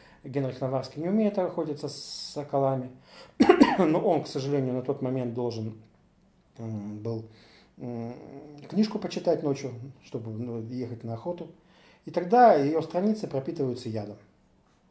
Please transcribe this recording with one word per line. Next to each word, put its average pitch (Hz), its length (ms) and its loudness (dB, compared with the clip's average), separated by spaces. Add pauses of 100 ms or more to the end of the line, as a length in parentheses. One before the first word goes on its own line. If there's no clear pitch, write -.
(240)
Генрих 131 360 -4
Наварский 135 400 -4
не 165 80 -2
умеет 208 300 2
охотиться 151 500 -2
с - 60 -8 (400)
соколами, 135 560 0 (480)
<coughs> - 400 8
но 165 220 4
он, 170 240 2
к - 20 -10
сожалению, 135 480 -2
на 127 80 -2
тот 131 200 -4
момент 127 320 -2
должен, 113 400 -4 (840)
м, 107 400 -8
был, 113 280 -8 (520)
м, 120 340 -8 (560)
книжку 214 300 0
почитать 170 460 -2
ночью, 139 260 -2 (340)
чтобы, 113 280 -10
ну, 117 300 -6
ехать 120 420 -8
на 113 100 -6
охоту. 175 320 -8 (600)
И 160 40 -12
тогда 190 440 8
её 151 280 4
страницы 185 460 0
пропитываются 135 600 -2
ядом. 104 280 -6 (760)